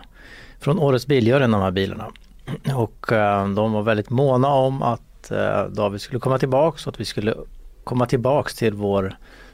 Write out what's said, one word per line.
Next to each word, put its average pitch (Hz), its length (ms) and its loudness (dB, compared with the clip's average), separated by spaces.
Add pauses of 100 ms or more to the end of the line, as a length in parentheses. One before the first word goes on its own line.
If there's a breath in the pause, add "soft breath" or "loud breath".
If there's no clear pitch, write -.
(600 loud breath)
från 156 180 0
Årets 139 280 2
Biljuryn 127 440 4
de 107 100 2
här 95 100 0
bilarna. 95 360 -4 (360)
<clears throat> 139 320 -6
Och, - 380 -4
eh, 101 360 2
de 107 240 0
var 107 100 0
väldigt 107 280 0
måna 131 380 2
om 135 340 2
att, - 480 -6
eh, 101 340 0
David 101 360 -2
skulle 123 200 -8
komma 131 180 0
tillbaks 143 480 0
och 117 80 -6
att - 60 -10
vi 110 40 -6
skulle 104 300 -4 (500)
komma 123 220 -2
tillbaks 127 480 0
till 110 200 0
vår 98 420 -2 (380 loud breath)